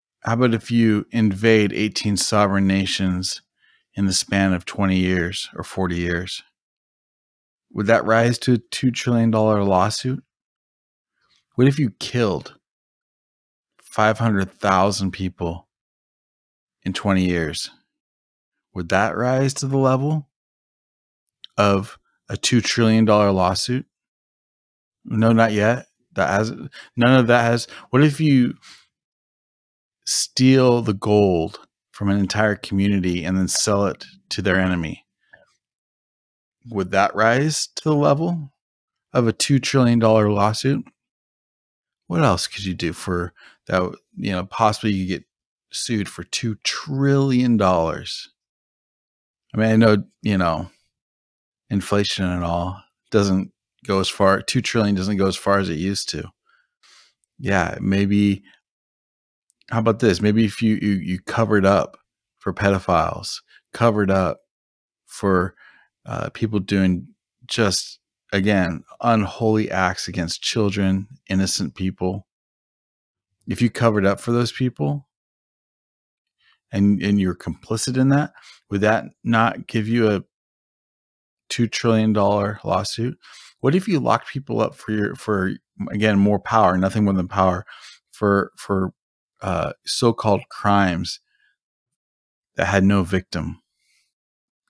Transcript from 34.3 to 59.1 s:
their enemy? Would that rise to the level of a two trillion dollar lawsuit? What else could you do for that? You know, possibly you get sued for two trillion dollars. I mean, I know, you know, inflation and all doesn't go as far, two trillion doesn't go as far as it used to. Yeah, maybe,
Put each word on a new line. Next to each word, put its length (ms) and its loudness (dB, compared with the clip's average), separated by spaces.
their 180 0
enemy? 460 -4
Would 220 -4
that 240 0
rise 600 0
to 80 -14
the 120 2
level 560 0
of 140 2
a 40 2
two 280 0
trillion 400 2
dollar 300 4
lawsuit? 560 -2
What 160 0
else 240 2
could 180 -12
you 80 -4
do 200 -4
for 400 -6
that? 140 0
You 160 -6
know, 140 -4
possibly 460 0
you 160 -2
get 160 -6
sued 380 -4
for 140 -14
two 400 -6
trillion 920 0
dollars. 720 -2
I 40 -4
mean, 120 0
I 60 4
know, 280 4
you 160 0
know, 320 -2
inflation 560 -2
and 180 -4
all 380 -4
doesn't 400 2
go 140 -2
as 100 -2
far, 320 2
two 200 -4
trillion 340 0
doesn't 220 -2
go 100 2
as 80 -2
far 240 0
as 100 -2
it 80 -6
used 320 -4
to. 200 -10
Yeah, 420 -2
maybe, 640 0